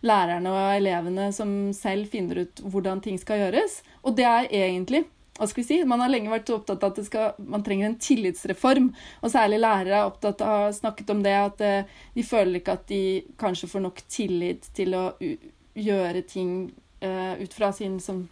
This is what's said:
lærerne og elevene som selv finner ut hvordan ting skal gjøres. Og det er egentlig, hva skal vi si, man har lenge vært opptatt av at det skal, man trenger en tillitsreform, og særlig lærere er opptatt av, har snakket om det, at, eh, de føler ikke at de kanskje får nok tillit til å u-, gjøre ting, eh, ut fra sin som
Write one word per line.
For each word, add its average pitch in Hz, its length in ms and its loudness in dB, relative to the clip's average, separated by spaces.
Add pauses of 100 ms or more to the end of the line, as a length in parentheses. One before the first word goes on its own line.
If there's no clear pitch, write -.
lærerne 185 480 2
og 196 240 2
elevene 190 580 0
som 202 400 -2
selv 208 380 -4
finner 180 320 -4
ut - 180 -18
hvordan 190 400 -2
ting 190 160 -6
skal 208 220 -2
gjøres. 233 400 0 (240)
Og 254 100 0
det 254 100 4
er 240 220 6
egentlig, 190 560 0 (320)
hva 214 160 -2
skal 247 140 -2
vi - 20 -10
si, 302 160 2
man 247 160 2
har 247 160 2
lenge 214 160 -2
vært 220 240 -2
opptatt 208 320 -4
av 190 60 2
at 208 80 -8
det 202 80 -8
skal, 220 240 0 (100)
man 202 240 -4
trenger 202 220 0
en 233 100 -4
tillitsreform, 247 960 2 (280)
og 233 140 -4
særlig 214 240 6
lærere 202 400 4
er 202 140 2
opptatt 208 340 -2
av, 214 220 2
har 208 100 -4
snakket 214 320 -4
om 208 160 2
det, 196 80 4
at, 202 260 2
eh, 196 220 2 (320)
de 240 80 -2
føler 185 380 2
ikke 180 180 -2
at - 80 -16
de 196 160 -2 (340)
kanskje 185 320 -2
får 196 140 -4
nok 185 160 -6 (100)
tillit 180 680 -4
til 185 160 0
å 185 140 -2 (120)
u-, - 300 -8 (240)
gjøre 190 500 0
ting, 185 460 -6 (320)
eh, 185 400 -4
ut 190 100 -12
fra 202 200 0
sin 196 260 -6
som 180 340 -8